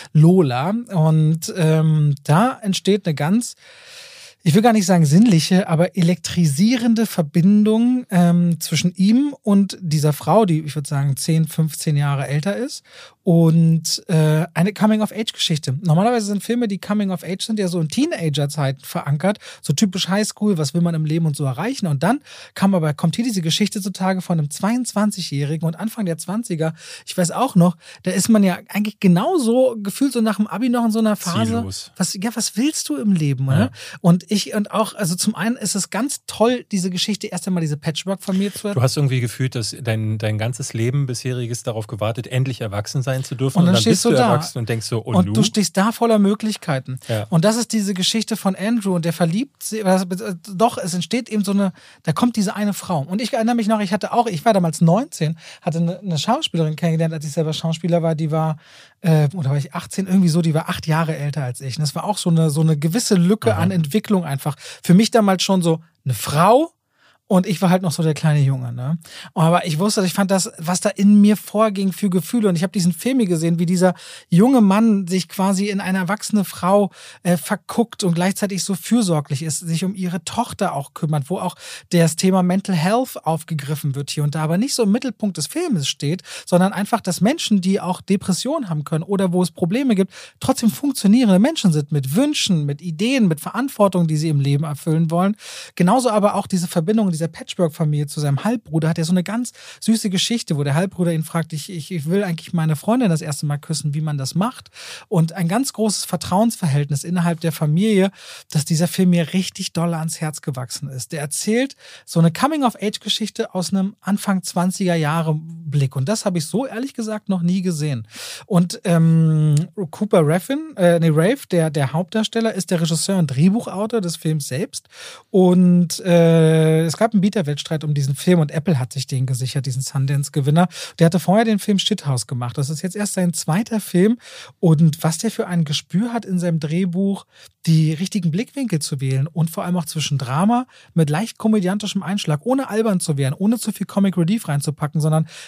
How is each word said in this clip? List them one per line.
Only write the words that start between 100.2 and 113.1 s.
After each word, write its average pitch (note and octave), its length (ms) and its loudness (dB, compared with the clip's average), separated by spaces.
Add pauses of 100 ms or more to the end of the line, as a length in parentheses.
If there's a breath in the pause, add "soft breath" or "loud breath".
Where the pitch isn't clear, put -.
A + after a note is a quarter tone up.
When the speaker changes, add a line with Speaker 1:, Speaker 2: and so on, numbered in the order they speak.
Speaker 1:
wo C#3+ 60 -2
der C#3 100 0
Halbbruder F3 400 0
ihn D#3+ 80 0
fragt, D#3+ 320 -4
"Ich, D3+ 160 -10
ich, F3 220 -10
ich D#3 180 -4
will G3+ 140 0
eigentlich E3+ 280 -6
meine D#3+ 240 0
Freundin A3 360 0
das D#3+ 100 0
erste D3+ 240 -6
Mal C#3+ 140 -4
küssen, D3 340 -6
wie D#3 80 -4
man D3+ 160 -4
das C3+ 160 -6
macht." - 380 -4 (360 loud breath)
Und E3 260 0
ein F3 140 -2
ganz A#3 260 -2
großes G#3+ 320 -2
Vertrauensverhältnis D#3+ 960 0
innerhalb E3+ 360 -2
der D#3+ 120 -2
Familie, F#3 580 2 (400 loud breath)
dass D3 160 0
dieser E3 220 0
Film F3+ 240 2
mir E3+ 220 2
richtig F#3 380 -4
doll E3+ 220 -2
ans D#3+ 260 -6
Herz D3+ 220 -6
gewachsen C3 480 -8
ist. B2+ 220 -12
Der D3+ 100 -8
erzählt A3+ 540 -2 (320 loud breath)
so - 120 0
eine E3 120 6
Coming-of-Age-Geschichte A3 1200 -2